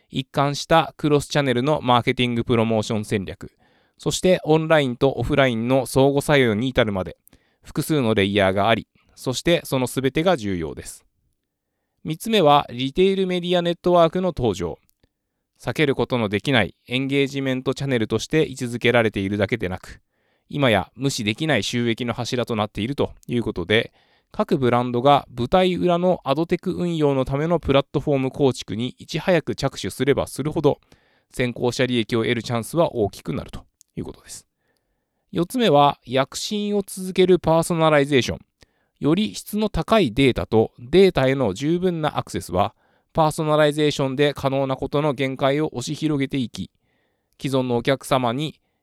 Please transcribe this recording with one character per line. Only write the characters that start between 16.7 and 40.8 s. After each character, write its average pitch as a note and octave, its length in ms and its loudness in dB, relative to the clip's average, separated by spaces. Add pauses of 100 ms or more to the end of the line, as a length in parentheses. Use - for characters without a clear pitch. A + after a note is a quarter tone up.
エ B2 100 -4
ン C3+ 100 -4
ゲ C#3 160 2
ー C3+ 40 0
ジ C#3 140 -6
メ C3+ 120 -2
ン C3 100 -6
ト C3+ 100 -2
チ C#3 120 -8
ャ - 20 -4
ネ C3 100 0
ル A2+ 100 -2
と A2 120 -2
し - 80 -10
て D#3 200 0
位 C3 60 -12
置 B2+ 120 -8
づ A#2+ 120 -6
け A#2+ 140 2
ら A#2+ 100 4
れ A2 80 2
て G2+ 120 -4
い F#2+ 80 -2
る G#2 80 -2
だ G2+ 100 0
け A#2 100 -4
で F#2+ 120 -6
な F2+ 100 -10
く、 - 220 -20 (480)
今 C#3 200 0
や G2 260 2
無 C3+ 140 -4
視 C3 140 -4
で G#2+ 100 0
き D#3 140 -6
な D3 80 2
い G2+ 80 0
収 A#2+ 260 -2
益 A#2 160 -4
の A#2+ 80 -2
柱 A#2+ 320 -4
と A#2+ 100 -6
な G#2+ 100 -2
っ - 40 -6
て - 120 -8
い G#2+ 60 -2
る C#3 80 -6
と - 180 -2 (140)
い B2+ 100 -4
う A#2 60 -2
こ G#2+ 100 -6
と E2+ 120 -8
で、 G#2+ 280 0 (380)
各 G#3+ 260 -2
ブ B2+ 120 2
ラ A#2+ 120 4
ン B2 100 -4
ド A#2+ 100 -2
が C#3 320 4
舞 A#2+ 140 -4
台 F#3 280 2
裏 F3 220 0
の F3+ 280 0
ア C3+ 100 0
ド E3 100 0
テ F3 120 -2
ク F3+ 160 -6
運 E3+ 240 -4
用 C#3+ 180 2
の C3 80 0
た C#3 140 -4
め D#3 100 -4
の E3+ 120 0
プ - 120 -2
ラ C3+ 120 4
ッ - 60 -20
ト D3+ 120 -4
フ D#3 100 -2
ォ C#3 40 2
ー - 20 2
ム C3 140 -2
構 C#3 200 2
築 - 240 -8
に A#2+ 140 -6 (100)
い - 60 -20
ち - 120 -8
早 E3+ 240 0
く G#2+ 140 -6
着 - 260 -6
手 G2 80 -6
す - 140 -6
れ C3+ 100 -2
ば D#2+ 140 -4
す - 160 -8
る D3+ 80 -6
ほ E3 100 -4
ど、 C#3+ 200 2 (500)
先 B2 220 -2
行 A#2+ 180 -2
者 B2+ 140 0
利 B2 120 0
益 A#2 200 0
を A2+ 60 2
得 A#2+ 120 0
る A2+ 80 -4
チ - 80 -8
ャ A#2 80 -2
ン A2 60 -8
ス - 100 -10
は D#3+ 200 0
大 G#2 140 0
き - 140 -18
く D#3 100 -8
な F#2+ 100 -6
る - 60 -16
と - 160 -14 (300)
い - 60 -8
う - 20 -8
こ - 80 -14
と - 100 -20
で - 80 -20
す。 - 160 -18 (840)
四 E3+ 140 -2
つ - 120 -6
目 A#3 120 2
は C#3+ 360 4
躍 C3 320 -2
進 G#3 380 -4
を G3+ 100 0
続 F#3 280 -10
け F#3 120 6
る F3+ 140 6
パ D#3+ 220 2
ー - 20 2
ソ F3 120 -2
ナ D#3+ 140 4
ラ D3 120 6
イ C#3 40 2
ゼ C#3+ 140 4
ー - 20 4
シ F#2 120 -2
ョ - 20 -10
ン。 - 40 -12 (600)
よ D3 140 2
り G3+ 220 -2
質 - 220 -8
の G#3+ 120 -2
高 G#3+ 300 0
い C3 140 0
デ C3+ 180 4
ー - 20 4
タ F2 140 -6
と A2 320 2
デ E3+ 300 4